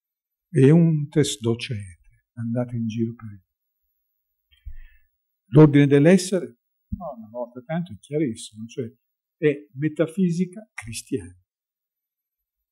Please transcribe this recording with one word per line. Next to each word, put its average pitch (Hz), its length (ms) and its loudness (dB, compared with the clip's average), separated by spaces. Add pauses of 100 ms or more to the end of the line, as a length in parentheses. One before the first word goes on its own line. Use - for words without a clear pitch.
(520)
Euntes 156 920 4
docete, 113 920 -8
andate 120 420 -6
in 117 100 -4
giro 113 280 -4
per 113 100 -20
il 104 60 -16
mondo. 98 200 -20 (2000)
L'ordine 143 400 6
dell'essere, 160 580 4 (500)
no, 165 220 -12
una 110 100 -20
volta 120 360 -12
tanto 170 280 -6
è 98 80 -16
chiarissimo, 120 640 -6
cioè 117 240 -10 (460)
è 143 380 -2
metafisica 170 1000 -4
cristiana. 107 640 -12 (1300)